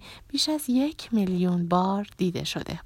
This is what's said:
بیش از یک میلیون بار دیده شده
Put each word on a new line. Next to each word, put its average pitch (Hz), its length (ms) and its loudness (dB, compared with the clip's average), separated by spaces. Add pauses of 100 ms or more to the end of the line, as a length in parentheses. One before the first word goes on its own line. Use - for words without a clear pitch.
(280)
بیش 277 220 -2
از 302 180 -2
یک 262 460 0
میلیون 180 540 2
بار 190 400 2 (100)
دیده 180 260 0
شده - 420 -6